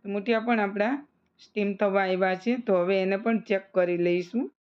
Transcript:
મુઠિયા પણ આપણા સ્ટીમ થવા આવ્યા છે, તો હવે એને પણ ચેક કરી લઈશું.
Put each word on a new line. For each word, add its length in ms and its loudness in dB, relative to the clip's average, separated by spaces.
મુઠિયા 360 -2
પણ 200 0
આપણા 460 -2
સ્ટીમ 360 -4
થવા 280 2
આવ્યા 320 0
છે, 220 -2
તો 180 -2
હવે 280 2
એને 140 0
પણ 220 -2
ચેક 360 -4
કરી 220 2
લઈશું. 540 -2